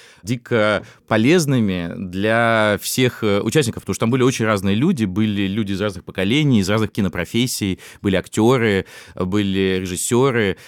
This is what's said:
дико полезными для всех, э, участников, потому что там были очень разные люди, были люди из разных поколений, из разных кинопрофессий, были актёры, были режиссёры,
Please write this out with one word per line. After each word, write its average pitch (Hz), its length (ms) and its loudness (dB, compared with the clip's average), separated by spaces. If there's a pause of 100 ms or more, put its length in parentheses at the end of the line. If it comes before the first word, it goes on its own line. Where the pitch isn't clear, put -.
(240)
дико 107 600 0 (240)
полезными 113 880 2
для 107 880 0
всех, - 420 -2
э, 101 180 2
участников, 113 420 0
потому 98 100 -4
что - 60 -6
там 113 100 0
были 127 140 2
очень 127 220 0
разные 101 300 0
люди, 131 300 0
были 101 420 -2
люди 101 260 -4
из 92 80 -4
разных 98 240 -6
поколений, 120 560 2
из 87 80 0
разных 107 220 0
кинопрофессий, 98 880 -2 (220)
были 98 140 0
актёры, 107 720 2 (280)
были 95 680 0
режиссёры, 110 760 0 (100)